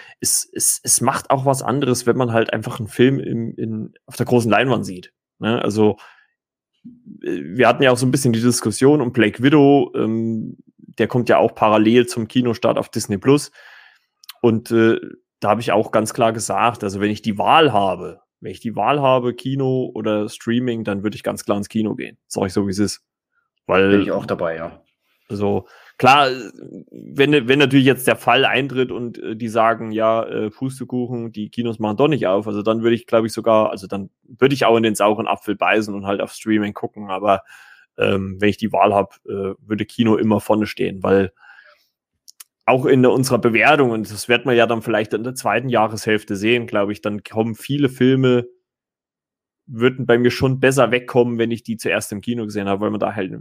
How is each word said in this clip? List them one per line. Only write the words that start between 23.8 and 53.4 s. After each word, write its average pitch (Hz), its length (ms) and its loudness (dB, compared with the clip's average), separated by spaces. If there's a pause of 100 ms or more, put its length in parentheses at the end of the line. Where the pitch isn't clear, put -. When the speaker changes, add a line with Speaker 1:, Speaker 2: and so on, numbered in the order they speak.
Speaker 2:
Bin 101 120 6
ich 95 100 -2
auch 95 160 -4
dabei, 85 280 -4
ja. 82 260 -12 (460)
Speaker 1:
Also 101 400 -4 (300)
klar, 139 320 6 (640)
wenn, 117 560 2
wenn 131 120 4
natürlich 135 260 6
jetzt 131 220 2
der 113 80 4
Fall 127 300 2
eintritt 127 460 -2
und, 117 260 -8
äh, 110 180 -10
die 113 140 -8
sagen, 113 420 0
ja, 110 320 0
äh, 107 280 -6
Pustekuchen, 123 800 -8
die 107 180 -10
Kinos 117 300 -6
machen 107 180 -2
doch 143 100 4
nicht 131 200 0
auf, 101 200 0
also 104 140 -6
dann 110 220 -2
würde 117 120 2
ich, 113 120 -6
glaub 113 180 2
ich, 107 80 -6
sogar, 110 380 0
also 98 160 -14
dann 101 240 -10 (120)
würde 135 300 0
ich 131 120 0
auch 113 120 4
in 113 60 2
den 113 120 2
sauren 104 320 0
Apfel - 280 -4
beißen 104 400 0
und 101 100 -12
halt 98 160 -2
auf - 100 -6
Streaming 107 420 -2
gucken, - 360 -12
aber, 98 320 0 (560)
ähm, 98 420 -2
wenn 104 100 2
ich 98 80 -2
die 107 140 -6
Wahl 98 220 2
hab, 98 220 0 (100)
äh, 98 340 -8
würde 104 260 -6
Kino 113 300 0
immer 110 240 0
vorne 107 280 0
stehen, 95 340 -6
weil 95 320 2 (1300)
auch 127 180 2
in 131 180 6
der, 123 80 6
unserer 127 260 2
Bewertung, 120 540 4
und 110 200 -6
das 104 160 -12
wird 120 200 2
man 123 80 2
ja 117 120 6
dann 113 140 -2
vielleicht 110 320 -2
in 110 100 -2
der 127 120 -8
zweiten 120 340 -2
Jahreshälfte 107 640 0
sehen, 113 320 0
glaub 104 220 -2
ich, 104 120 -8
dann 104 220 -6
kommen 110 320 -4
viele 143 340 -2
Filme, 127 580 2 (1200)
würden 127 380 0
bei 120 120 4
mir 120 140 4
schon 131 280 0
besser 131 320 4
wegkommen, 123 480 0
wenn 117 120 0
ich 113 120 -8
die 113 140 -8
zuerst 101 340 -4
im 101 100 -10
Kino 120 240 -6
gesehen 104 220 -6
habe, 98 140 -2
weil 107 100 -2
man 107 80 -6
da 101 160 -4
halt 101 260 -6